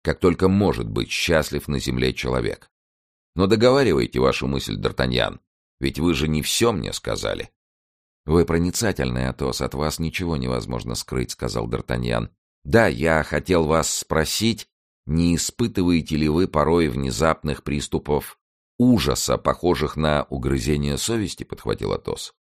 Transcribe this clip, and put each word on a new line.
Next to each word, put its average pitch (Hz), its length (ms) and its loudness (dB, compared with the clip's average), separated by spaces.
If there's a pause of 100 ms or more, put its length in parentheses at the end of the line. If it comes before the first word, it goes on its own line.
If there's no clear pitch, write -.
как 78 160 -2
только 92 300 4
может 82 380 2
быть 53 220 -4
счастлив 78 580 0
на 71 120 -2
земле 64 340 0
человек». 62 560 -4 (680)
«Но 95 120 4
договаривайте 107 720 4
вашу 65 260 2
мысль, 65 300 -4
Д'Артаньян. 58 640 -2 (400)
Ведь 67 200 -4
вы 85 140 4
же 71 140 0
не 78 140 0
все 117 300 0
мне 53 220 -6
сказали». 50 580 -6 (760)
«Вы 82 200 4
проницательный, 82 840 -2
Атос, 64 340 -4
от 64 120 -4
вас 76 240 -4
ничего 82 400 -4
невозможно 60 560 -4
скрыть», — 62 380 -6
сказал 57 360 -6
Д'Артаньян. 58 640 -4 (340)
«Да, 110 240 4
я 78 360 2
хотел 80 420 0
вас 78 240 2
спросить, - 760 -2 (400)
не 85 280 4
испытываете 87 840 0
ли 76 120 2
вы 87 180 2
порой 78 420 4
внезапных 71 720 -2
приступов 73 760 -4 (400)
ужаса, 71 640 2
похожих 76 560 0
на 76 340 0
угрызение 69 680 -2
совести?» — 110 480 -4
подхватил - 480 -6
Атос. - 420 -8 (160)